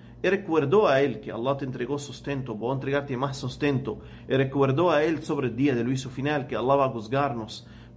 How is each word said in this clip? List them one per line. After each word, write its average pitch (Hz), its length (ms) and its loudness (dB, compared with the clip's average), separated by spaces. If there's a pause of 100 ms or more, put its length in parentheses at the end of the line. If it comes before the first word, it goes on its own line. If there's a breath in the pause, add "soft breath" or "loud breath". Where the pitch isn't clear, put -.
(220 loud breath)
Y 175 80 2
recuerdó 185 580 4
a 139 140 6
él 131 180 0
que - 120 -10
Allah 120 240 -2
te 139 100 -6
entregó 131 340 -4
sustento, 123 560 -8
voy 113 160 -2
a - 20 0
entregarte 135 420 -2
más 135 220 -2
sustento. 131 640 -2 (280 loud breath)
Y - 60 0
recuerdó 135 580 4
a 151 120 4
él 160 200 0
sobre 143 240 -2
el 110 80 -4
día 135 200 2
del 117 100 0
juicio 131 240 -2
final, 139 380 -2
que 127 80 -6
Allah 131 200 4
va 139 100 4
a 131 40 0
juzgarnos, 117 800 -4 (280 loud breath)